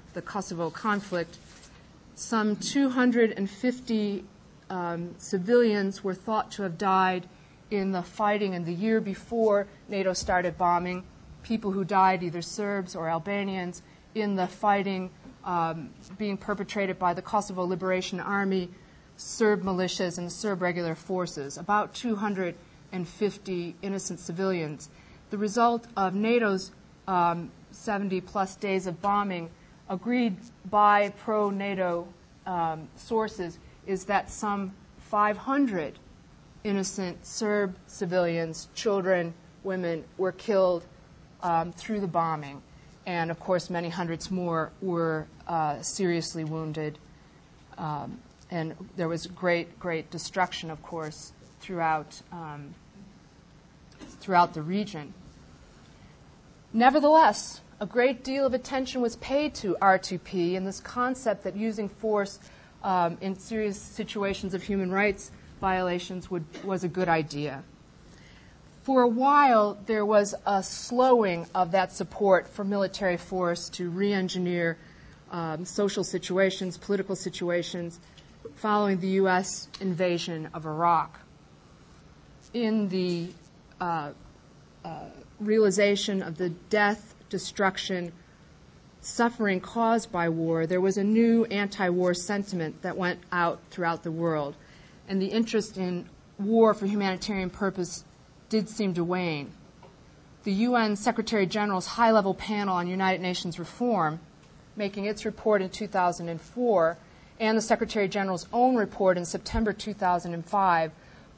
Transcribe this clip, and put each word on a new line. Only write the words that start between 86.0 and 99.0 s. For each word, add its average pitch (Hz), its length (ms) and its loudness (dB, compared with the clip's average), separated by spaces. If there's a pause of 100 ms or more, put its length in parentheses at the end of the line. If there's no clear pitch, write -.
of 160 160 -8
the 180 100 0
death, 208 680 0 (140)
destruction, 185 840 -2 (880)
suffering 220 600 0
caused 226 500 0
by 170 180 0
war, 165 380 0
there 180 140 2
was 190 160 2
a 196 80 0
new 226 420 6
anti-war 180 680 0
sentiment 185 680 -4
that 180 140 -6
went 180 240 -2 (120)
out 170 280 2 (100)
throughout 170 320 -2
the 170 80 -6
world. 160 460 -2 (540)
And 196 120 0
the 196 40 0
interest 220 500 0
in 180 320 -4 (300)
war 220 360 6
for 208 120 -4
humanitarian 196 640 -2
purpose 185 540 -4 (460)
did 220 180 0
seem 196 260 -2
to 170 100 0